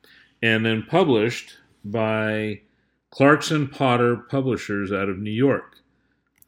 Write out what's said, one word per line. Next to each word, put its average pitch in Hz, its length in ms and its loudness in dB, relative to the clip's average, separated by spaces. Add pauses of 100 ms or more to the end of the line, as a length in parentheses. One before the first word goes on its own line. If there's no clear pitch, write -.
(420)
and 113 240 2
then 110 160 0
published 120 760 0 (280)
by 107 760 -2 (500)
Clarkson 151 560 2
Potter 120 500 0
Publishers 104 760 -4
out 98 160 -2
of 95 100 -6
New 107 120 -8
York. 117 480 -2 (680)